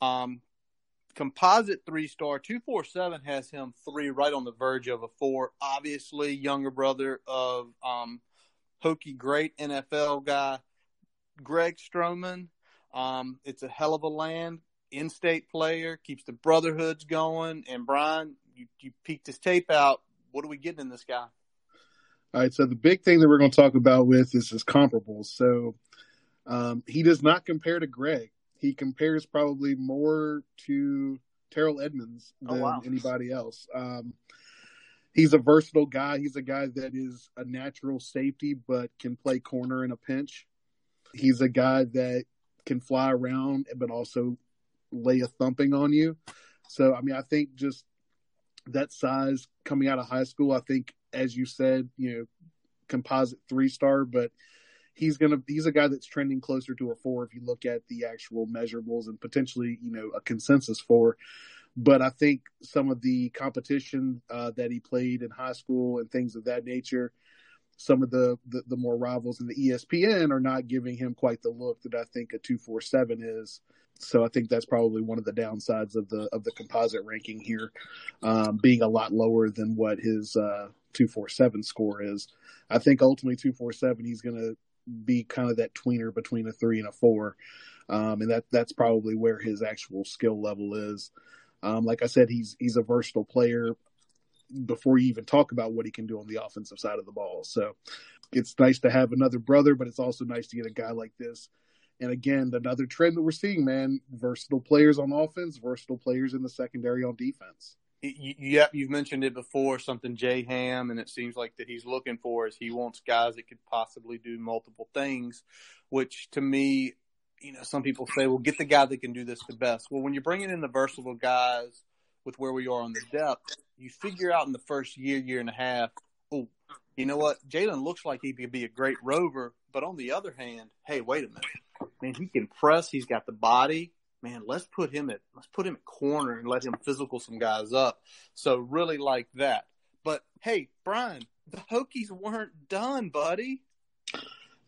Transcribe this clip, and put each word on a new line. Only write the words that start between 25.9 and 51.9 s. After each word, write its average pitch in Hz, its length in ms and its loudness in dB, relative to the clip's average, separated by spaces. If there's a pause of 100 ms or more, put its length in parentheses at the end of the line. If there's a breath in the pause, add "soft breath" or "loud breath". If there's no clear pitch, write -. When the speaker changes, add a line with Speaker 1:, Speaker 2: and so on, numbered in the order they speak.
Speaker 2:
um, 120 400 -4
he 156 180 -2
does 160 200 6
not 165 220 6
compare 165 340 -2
to 160 80 -2
Greg. 127 440 -4 (260)
He 139 160 0
compares 151 520 -2
probably 143 500 0
more 147 680 -2 (240)
to 139 520 -2 (320)
Terrell 151 300 0
Edmonds 120 520 -10 (140)
Speaker 1:
Oh, 127 60 -2
Speaker 2:
than 127 80 0
Speaker 1:
wow. 131 240 -2
Speaker 2:
anybody 127 460 -4
else. 117 440 -10
Um, 123 380 -10 (1000 soft breath)
he's 156 200 8
a 156 40 8
versatile 151 480 6
guy. 139 320 -4
He's 139 200 -6
a 139 40 -6
guy 135 340 -4
that 131 200 -6
is 127 400 -10
a 123 80 -12
natural 131 560 -8
safety, 135 540 -4
but 123 360 -4 (100)
can 123 180 -8
play 131 220 -2
corner 127 440 -4
in 123 80 -4
a 117 60 -8
pinch. - 500 -8 (640)
He's 127 280 4
a 131 80 4
guy 131 340 4
that 127 420 -2 (400)
can 127 160 -4
fly 131 300 0
around, 131 640 -2
but 123 160 -4
also 120 460 -4 (540)
lay 123 280 2
a 123 80 0
thumping 131 460 0
on 143 200 2
you. 160 240 4 (500 loud breath)
So, 131 280 4
I 123 60 -8
mean, 135 140 -2
I 135 60 -4
think 147 340 -2
just 135 300 -6 (840)
that 123 240 -4
size 135 560 -2 (160)
coming 139 240 0
out 135 120 2
of 123 80 -6
high 127 160 0
school, 139 280 0
I 127 100 2
think, 131 320 -2 (200)
as 127 240 -2
you 127 80 -2
said, 131 500 2